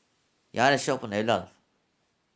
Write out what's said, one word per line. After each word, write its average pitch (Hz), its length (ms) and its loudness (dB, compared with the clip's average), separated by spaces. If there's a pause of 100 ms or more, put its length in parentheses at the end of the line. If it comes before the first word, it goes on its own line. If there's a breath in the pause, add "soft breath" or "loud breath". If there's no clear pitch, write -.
(520)
Yanisi 135 380 2
yok 131 120 -4
bunda 104 140 -6
evladım. 107 320 0 (880)